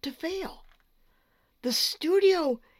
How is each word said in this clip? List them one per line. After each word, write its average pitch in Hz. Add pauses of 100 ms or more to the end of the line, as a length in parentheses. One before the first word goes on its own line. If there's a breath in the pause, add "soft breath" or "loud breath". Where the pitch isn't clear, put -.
to 277
fail? 359 (960)
The 240
studio 349 (200 soft breath)